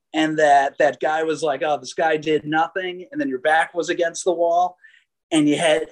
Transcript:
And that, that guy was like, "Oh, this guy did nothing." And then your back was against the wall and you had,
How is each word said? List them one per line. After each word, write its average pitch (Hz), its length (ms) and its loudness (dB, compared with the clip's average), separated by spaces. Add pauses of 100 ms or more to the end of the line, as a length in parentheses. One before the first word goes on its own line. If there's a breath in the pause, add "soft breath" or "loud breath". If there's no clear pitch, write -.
(140)
And 156 260 0
that, 143 400 4
that 147 220 2
guy 156 220 -2
was 156 200 -4
like, 147 200 -2
"Oh, 147 160 0
this 127 160 -14
guy 160 220 0
did 151 280 -2
nothing." 175 680 -4
And 147 100 -8
then 139 80 -2
your 127 100 -4
back 160 340 0
was 170 160 -6
against 170 360 -4
the 185 80 0
wall 170 440 0 (540 soft breath)
and 151 180 2
you 147 80 2
had, 156 360 0